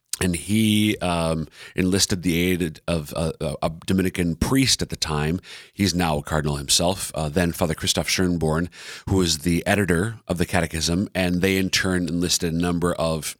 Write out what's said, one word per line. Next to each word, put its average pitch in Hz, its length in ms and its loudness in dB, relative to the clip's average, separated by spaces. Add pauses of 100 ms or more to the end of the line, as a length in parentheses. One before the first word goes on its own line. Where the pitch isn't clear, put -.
(220)
And 92 140 0
he, 107 640 2
um, 82 500 -2 (300)
enlisted 92 460 0
the 85 140 2
aid 87 520 0
of 78 260 -2
a, 82 240 -2
a, 76 240 -4
a 85 80 0 (140)
Dominican 92 500 0
priest 135 460 2
at - 80 -4
the 76 80 -8
time. 78 420 -2 (340)
He's 95 220 2
now 85 220 2
a 73 60 -4
cardinal 73 340 0
himself. 85 580 0
Uh, 78 140 -2
then 85 240 2
Father 80 200 0
Christoph - 360 -2
Schönborn, 85 580 0 (400)
who 98 80 2
was 85 240 2
the 85 260 0
editor 101 640 2
of 90 100 -2
the 87 80 0
catechism, 85 720 0
and 90 260 0
they 95 140 4
in 95 140 0
turn 90 400 0
enlisted 85 440 0
a 82 40 -2
number 87 380 0
of, 80 440 -2